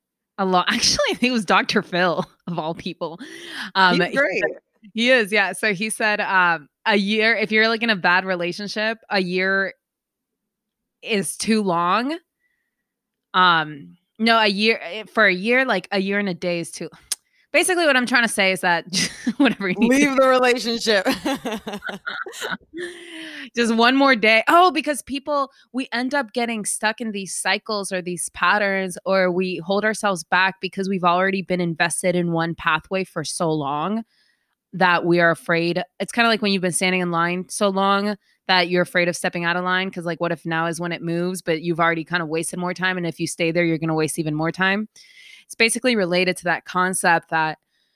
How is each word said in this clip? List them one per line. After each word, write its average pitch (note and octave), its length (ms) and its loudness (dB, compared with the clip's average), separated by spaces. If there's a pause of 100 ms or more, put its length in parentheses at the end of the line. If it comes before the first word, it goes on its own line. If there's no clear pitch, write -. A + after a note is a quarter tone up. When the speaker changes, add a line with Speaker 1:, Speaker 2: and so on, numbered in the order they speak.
(380)
Speaker 1:
a G3 80 -2
lot. F#3 220 2
<laughs> - 20 0
Actually, A#3+ 420 0
I - 40 0
think B3 160 0
it - 20 -2
was A3 100 0
Doctor G3+ 380 2
Phil, E3+ 440 0 (220)
of F3 100 -6
all D#3+ 160 -4
people. E3+ 460 -10 (560)
Um, F3+ 240 6
Speaker 2:
He's - 160 0
great. C4 260 0 (400)
Speaker 1:
he, G3+ 120 -20
he A#3 180 2
is, G#3+ 220 2
yeah. G3 180 2
So G#3 220 -2
he G#3+ 160 -4
said, G#3 320 -2
um, F3 480 2 (160)
"A G#3+ 100 4
year, G#3+ 400 2
if G#3+ 160 -2
you're, A3 160 4
like, A3+ 160 -2
in A#3 60 2
a G#3+ 80 2
bad F3+ 260 2
relationship, G3 760 -4 (100)
a G3+ 120 0
year F#3 520 0 (1300)
is G3 340 -4
too A3 260 0
long." G3 560 0 (1160)
Um, F3 640 2 (200)
no, A3+ 220 4
a G#3+ 80 4
year, G#3+ 320 2 (340)
for A3 120 4
a F#3+ 80 4
year, A#3+ 320 0
like, G3 260 -2
a G3+ 80 0
year G3 200 -2
and G3+ 100 -2
a F3 40 -2
day F3 280 -4
is E3 100 -12
too - 180 -12 (600)
basically, E4+ 360 2
what C4+ 100 4
I'm B3 80 0
trying A#3+ 180 2
to A3 60 2
say F#3+ 220 2
is F#3 100 -2
that F3 240 2
<laughs> - 520 -6
whatever G#3 320 2
you F3+ 100 -2
need A#3 100 4
to C4 60 4
Speaker 2:
Leave C#4 220 4
the C4+ 100 6
relationship. A#3 800 2
<laughs> A3 720 -4 (1700)
Speaker 1:
<laughs> - 20 -12
Just A#3 200 2
one A#3 200 4
more C4+ 200 4
day. A3 320 4
Oh, F4 240 6
because C#4+ 300 -4
people, C#4 500 -4 (220)
we B3+ 180 -4
end B3+ 220 -4
up C4+ 200 -4
getting A3+ 300 -4
stuck - 380 -4
in A3+ 100 -6
these G3 240 -8
cycles G3+ 560 -2
or F#3 100 -4
these F3 280 -6
patterns, F#3+ 760 0
or F#3 260 2
we F#3 260 -2
hold G3 260 -2
ourselves G3+ 400 -2
back F#3 380 0
because F#3+ 260 -4
we've F#3+ 160 -2
already F#3 380 2
been F3+ 200 -2
invested F3 540 0
in F3 160 0
one E3 220 0
pathway E3+ 500 -2
for E3 200 -6
so D#3+ 280 -2
long D#3 520 -2 (720)
that F3+ 300 2
we F3 160 4
are E3+ 120 6
afraid. E3+ 520 -2 (160)
It's G3+ 120 -6
kinda A#3 180 2
like G#3+ 140 0
when G3+ 80 2
you've F#3+ 100 0
been F3+ 100 0
standing F#3 300 0
in F3 80 -2
line E3+ 400 -2
so G3+ 200 0
long G3 460 0 (320)
that F3+ 220 2
you're F3+ 140 4
afraid F3 240 0
of E3+ 80 0
stepping F3 280 -4
out E3+ 120 0
of F3+ 80 -2
line F#3 260 -2
'cause, E3+ 160 -8
like, E3+ 160 -4
what E3+ 100 0
if E3 140 -8
now E3 220 -2
is E3 120 -4
when F3 120 -4
it D#3+ 100 -8
moves, F3 400 -2
but D#3+ 220 -2
you've E3+ 160 -2
already E3 240 2
kinda E3+ 240 -4
wasted D#3+ 320 -4
more F3+ 160 -4
time, F#3 220 -2
and F3 100 -4
if D#3+ 120 -6
you E3 60 -4
stay E3 260 -2
there, E3+ 140 2
you're D#3+ 140 0
gonna D#3+ 160 -2
waste D#3 240 -2
even D#3 160 -2
more D#3+ 160 -2
time. G3 360 0 (560)
It's - 120 -20
basically A#3 400 0
related F3+ 420 2
to - 60 -16
that E3 220 -2
concept F3+ 640 0
that D#3 260 -2 (380)